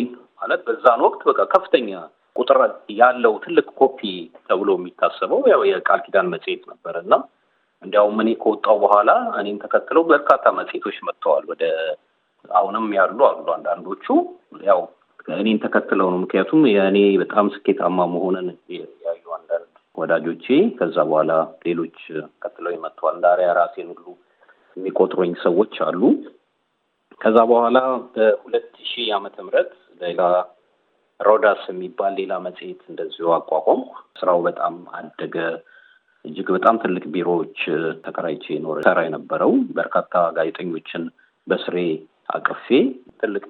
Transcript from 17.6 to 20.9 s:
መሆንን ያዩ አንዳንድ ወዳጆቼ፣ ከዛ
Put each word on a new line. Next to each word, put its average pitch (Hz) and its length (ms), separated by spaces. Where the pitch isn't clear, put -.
መሆንን 90 400
ያዩ 82 320
አንዳንድ 82 340
ወዳጆቼ፣ 82 500
ከዛ 82 300